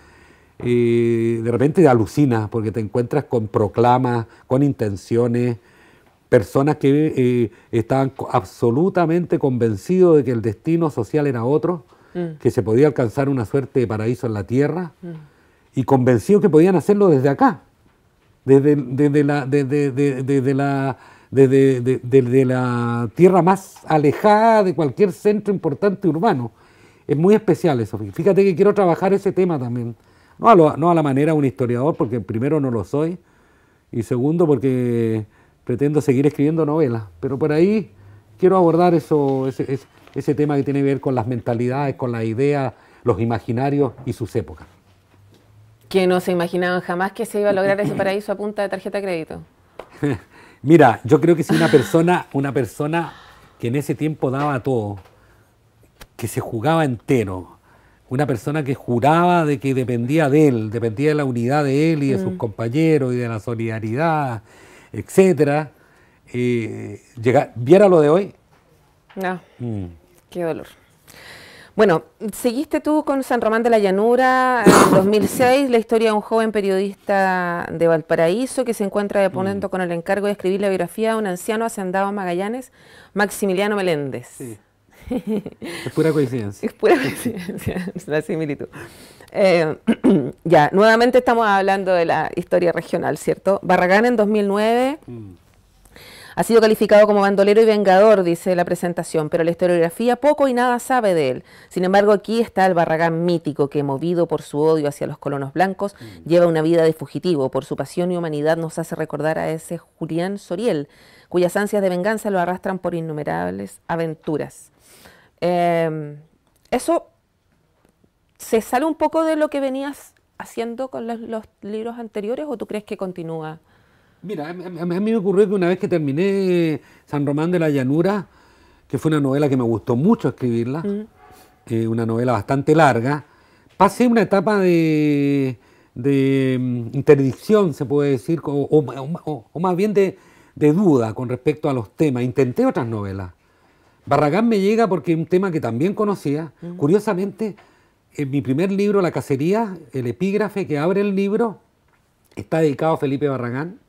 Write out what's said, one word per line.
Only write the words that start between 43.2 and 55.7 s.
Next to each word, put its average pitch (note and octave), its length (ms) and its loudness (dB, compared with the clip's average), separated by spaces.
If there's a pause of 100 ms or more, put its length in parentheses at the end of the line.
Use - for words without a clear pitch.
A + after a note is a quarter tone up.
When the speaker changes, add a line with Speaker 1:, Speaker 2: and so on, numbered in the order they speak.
Speaker 1:
imaginarios A#2+ 720 -2 (120)
y B2+ 80 -4
sus - 220 -8
épocas. - 320 -8 (1200)
Speaker 2:
Que F#3 180 2
no F3+ 120 2
se F3+ 120 -4
imaginaban F3+ 500 -2
jamás F#3 300 -4
que A3+ 140 -8
se G#3 140 -6
iba G#3 120 2
a - 20 2
lograr G3 260 0
ese G3+ 140 -2
paraíso G3 380 -4
a G3 40 -6
punta G#3 280 -6
de G3 60 -6
tarjeta G3 280 -8
de G3+ 60 -6
crédito. E3+ 380 -8 (600)
Speaker 1:
<laughs> C#3+ 160 -2 (460)
Mira, C3+ 400 6
yo A#2+ 180 4
creo E3 140 4
que D#3 80 -2
si - 120 -2
una D#3+ 140 2
persona, E3 640 2
una C#3 180 -4
persona D3 600 -6 (460)
que A#2 80 -6
en A#2+ 80 -2
ese D3 200 -4
tiempo D3 360 -4
daba C#3 320 -4
todo, G#2+ 340 -4 (1200)